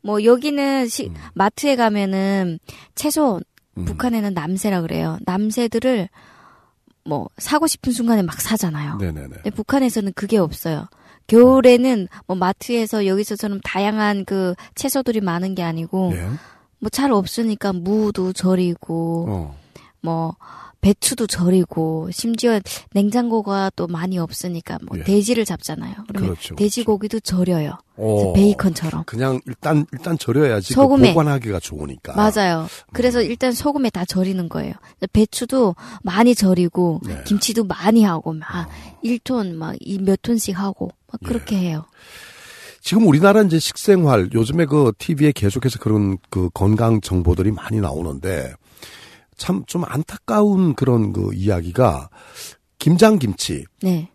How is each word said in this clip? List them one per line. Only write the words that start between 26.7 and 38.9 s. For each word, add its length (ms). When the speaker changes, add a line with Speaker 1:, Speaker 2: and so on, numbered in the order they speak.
Speaker 1:
절여요. 600
Speaker 2:
어. 380
Speaker 1:
베이컨처럼. 760
Speaker 2:
그냥 400
일단, 440
일단 280
절여야지 500
그 60
Speaker 1:
소금에. 400
Speaker 2:
보관하기가 440
좋으니까. 540
Speaker 1:
맞아요. 540
그래서 260
Speaker 2:
음. 60
Speaker 1:
일단 280
소금에 360
다 160
절이는 440
거예요. 240
배추도 600
많이 320
절이고 720
Speaker 2:
네. 180
Speaker 1:
김치도 380
많이 400
하고 300
막 340
Speaker 2:
어. 40